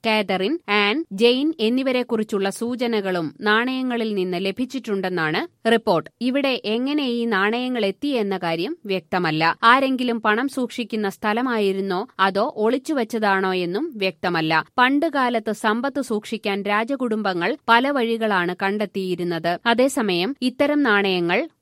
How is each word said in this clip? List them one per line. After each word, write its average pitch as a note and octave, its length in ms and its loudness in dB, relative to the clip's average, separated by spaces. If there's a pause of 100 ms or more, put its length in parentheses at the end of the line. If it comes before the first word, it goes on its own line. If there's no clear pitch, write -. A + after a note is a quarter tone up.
കാതറിൻ, G#3+ 520 0 (200)
ആൻ, G#3 220 2 (160)
ജെയിൻ A#3+ 360 4 (120)
എന്നിവരെക്കുറിച്ചുള്ള A#3 880 0
സൂചനകളും A#3 600 -2 (300)
നാണയങ്ങളിൽ A#3 720 0
നിന്ന് F3+ 280 -2
ലഭിച്ചിട്ടുണ്ടെന്നാണ് G3 1000 -2 (280)
റിപ്പോർട്ട്. G#3 380 2 (120)
ഇവിടെ C4 340 0 (140)
എങ്ങനെ C4+ 420 -2
ഈ A#3 160 -2
നാണയങ്ങൾ A#3 580 0
എത്തി C#4 320 -2
എന്ന G3+ 220 0
കാര്യം F3 360 -2 (100)
വ്യക്തമല്ല. F3+ 540 -2 (260)
ആരെങ്കിലും B3 560 2
പണം A3+ 280 0
സൂക്ഷിക്കുന്ന A#3 640 -4
സ്ഥലമായിരുന്നോ G#3 920 -2 (180)
അതോ F#3+ 200 2 (200)
ഒളിച്ചുവെച്ചതാണോ A3 960 0
എന്നും F#3 300 -2 (100)
വ്യക്തമല്ല. F3+ 580 0 (240)
പണ്ടുകാലത്ത് B3+ 800 2
സമ്പത്ത് B3 460 -2
സൂക്ഷിക്കാൻ G#3 600 -4
രാജകുടുംബങ്ങൾ G#3+ 880 -2 (160)
പല A#3+ 240 4
വഴികളാണ് A3 680 0
കണ്ടെത്തിയിരുന്നത്. F3+ 960 -2 (120)
അതേസമയം A#3 560 2 (200)
ഇത്തരം C#4+ 420 0
നാണയങ്ങൾ G3 560 2 (220)